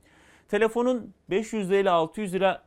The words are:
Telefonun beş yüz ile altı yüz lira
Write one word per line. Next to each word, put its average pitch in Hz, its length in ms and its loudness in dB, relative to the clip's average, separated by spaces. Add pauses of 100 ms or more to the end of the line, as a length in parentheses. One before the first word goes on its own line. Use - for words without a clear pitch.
(500)
Telefonun 226 640 0 (160)
beş 214 240 -2
yüz 196 180 -2
ile 196 180 4
altı 165 320 0
yüz 190 120 -6
lira 185 340 0